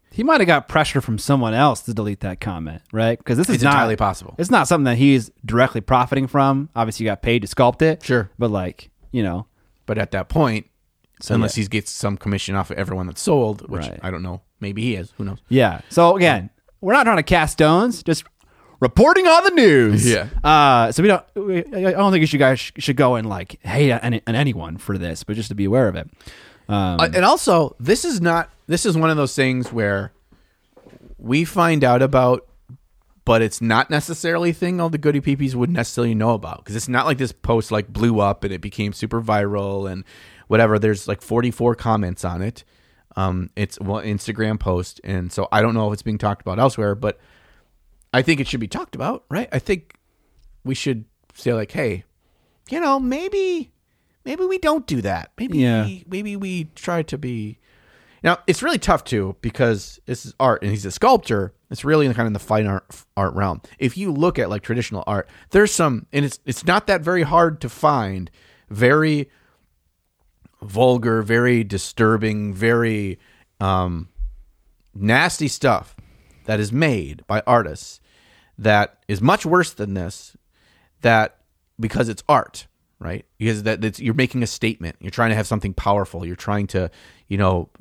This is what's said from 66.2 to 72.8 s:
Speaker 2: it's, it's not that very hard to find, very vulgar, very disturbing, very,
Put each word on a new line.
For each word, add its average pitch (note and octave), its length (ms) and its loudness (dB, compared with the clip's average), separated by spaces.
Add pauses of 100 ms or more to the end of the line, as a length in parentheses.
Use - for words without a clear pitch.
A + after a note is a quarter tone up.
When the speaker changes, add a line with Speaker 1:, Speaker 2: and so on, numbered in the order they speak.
Speaker 2:
it's, C3+ 200 -8
it's C3 220 -6
not F#3+ 220 0
that F#3 120 2
very F3 220 0
hard D#3+ 400 2
to B2+ 80 -8
find, G2 600 -2 (380)
very C#3+ 600 2 (1300)
vulgar, A2+ 600 2
very A#2 420 2
disturbing, G#2+ 880 0
very, A2 680 0 (420)